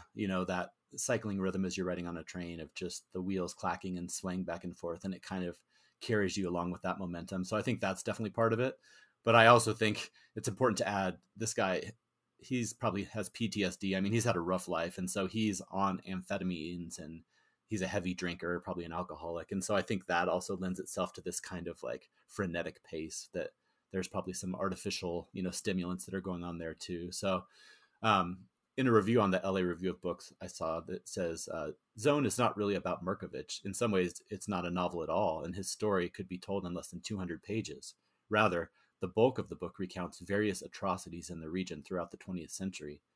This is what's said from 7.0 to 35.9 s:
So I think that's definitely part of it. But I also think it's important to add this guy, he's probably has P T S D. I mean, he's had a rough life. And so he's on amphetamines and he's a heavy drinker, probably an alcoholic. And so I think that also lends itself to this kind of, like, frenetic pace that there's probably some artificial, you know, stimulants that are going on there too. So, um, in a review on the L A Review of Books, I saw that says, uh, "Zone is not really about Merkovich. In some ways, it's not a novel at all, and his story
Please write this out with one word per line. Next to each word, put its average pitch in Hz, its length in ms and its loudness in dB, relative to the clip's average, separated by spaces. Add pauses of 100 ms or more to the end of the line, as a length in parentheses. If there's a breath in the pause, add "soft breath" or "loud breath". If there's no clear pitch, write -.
So 107 100 -2
I 107 60 2
think 110 180 0
that's 95 240 -2
definitely 107 280 -2
part 113 200 4
of 113 80 2
it. 127 180 0 (460 loud breath)
But 113 120 8
I 113 120 12
also 113 240 10
think 107 400 0 (240 soft breath)
it's 113 140 -2
important 110 300 4
to - 100 2
add 95 260 2 (220)
this 110 160 -2
guy, 95 400 2 (460)
he's 120 340 -2
probably 101 320 0
has 104 240 -6
P - 180 -2
T 101 160 0
S 90 140 0
D. 95 180 0
I 95 60 2
mean, 98 100 0
he's 113 140 2
had 110 100 4
a 85 60 0
rough 90 260 0
life. 87 300 -2
And 90 120 -4
so 95 180 0
he's 101 340 0 (100)
on 98 340 0
amphetamines 90 960 -4
and 80 220 -12 (460 soft breath)
he's 104 140 -2
a 92 60 0
heavy 92 260 0
drinker, 87 460 -2
probably 87 240 -6
an 82 80 -8
alcoholic. 82 640 -6
And 95 100 0
so 104 100 0
I 98 80 4
think 95 260 -2
that 90 200 4
also 90 300 0
lends 92 240 -2
itself - 320 -4
to - 80 -12
this - 180 -4
kind 87 300 -6
of, - 120 -10
like, 62 280 -6 (180 soft breath)
frenetic 85 560 -4
pace - 500 -8
that 87 180 -4 (400)
there's 92 160 -2
probably 92 260 -4
some 92 200 -4
artificial, 92 800 -2
you 95 80 -4
know, 90 100 0
stimulants 90 540 -2
that 92 80 -10
are 95 80 -2
going 90 220 -4
on 87 140 -6
there 82 160 -6
too. 90 380 -6
So, 92 340 0 (560 loud breath)
um, 92 380 4 (360)
in 131 120 4
a 120 40 8
review 113 300 8
on 101 80 6
the 92 160 4
L 95 120 2
A 92 60 2
Review 87 280 0
of 78 100 -8
Books, - 400 -4
I 92 60 -10
saw 82 340 -4
that 92 260 -10
says, 82 400 -4
uh, 78 240 -4 (280)
"Zone 143 260 4
is 101 140 0
not 117 180 4
really 101 160 2
about 87 320 -2
Merkovich. - 580 -6
In 101 100 -6
some 117 180 2
ways, 90 280 2 (120)
it's 98 160 -10
not 90 180 0
a 87 60 -2
novel 87 320 0
at 76 60 -4
all, 80 340 2
and 87 120 -6
his 95 140 -6
story 95 400 0